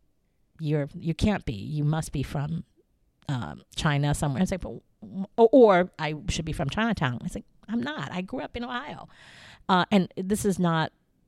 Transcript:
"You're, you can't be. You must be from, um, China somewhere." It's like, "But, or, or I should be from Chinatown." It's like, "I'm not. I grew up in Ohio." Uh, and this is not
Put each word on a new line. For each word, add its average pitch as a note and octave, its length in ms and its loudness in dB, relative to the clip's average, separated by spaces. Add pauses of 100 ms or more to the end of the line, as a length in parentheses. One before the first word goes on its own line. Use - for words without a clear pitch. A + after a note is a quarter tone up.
(600)
"You're, D3 340 -2
you D#3+ 200 -4
can't G#3 320 0
be. C3+ 80 -4
You C#3 280 -6
must D#3 300 -2
be C#3 100 -4
from, D3+ 420 -6 (640)
um, G#2 340 -6 (120)
China D3 400 0
somewhere." D3 280 -2
It's F#3+ 100 0
like, F3+ 80 -4
"But, A#2 140 -10 (640)
or, A3+ 140 8
or G3 480 8
I D#3 160 -4 (140)
should - 160 -4
be D#3+ 80 -4
from C#3+ 160 -4
Chinatown." F#3+ 560 -2
It's - 100 -8
like, A3 120 -10 (220)
"I'm A#3 140 -4
not. C#4+ 300 -6
I F3+ 80 -6
grew B3 200 -8
up C#4+ 160 -10
in A#3+ 80 -8
Ohio." B3 440 -10 (600)
Uh, F3+ 220 4
and F#3+ 260 4
this F#3+ 280 -2
is G3 140 2
not E3 340 2 (360)